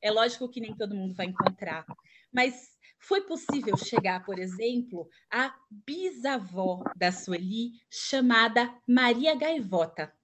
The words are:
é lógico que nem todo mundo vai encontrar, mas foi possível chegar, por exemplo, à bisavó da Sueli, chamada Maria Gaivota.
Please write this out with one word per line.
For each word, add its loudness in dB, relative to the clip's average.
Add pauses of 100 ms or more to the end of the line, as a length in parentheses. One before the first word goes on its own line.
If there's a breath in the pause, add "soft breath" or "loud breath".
é 0
lógico 2
que -10
nem -10
todo -6
mundo -6
vai -4
encontrar, -2 (460 soft breath)
mas 0 (260 soft breath)
foi 2
possível -4
chegar, -2
por -6
exemplo, -4 (220 soft breath)
à -2 (160)
bisavó -4 (140)
da 2
Sueli, -4 (160 loud breath)
chamada 4 (120)
Maria 6
Gaivota. -2 (100)